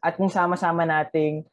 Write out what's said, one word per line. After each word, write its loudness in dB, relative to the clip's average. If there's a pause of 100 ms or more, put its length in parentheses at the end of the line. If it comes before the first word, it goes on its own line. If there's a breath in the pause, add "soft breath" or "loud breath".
at 0
kung 2
sama-sama 0
nating 0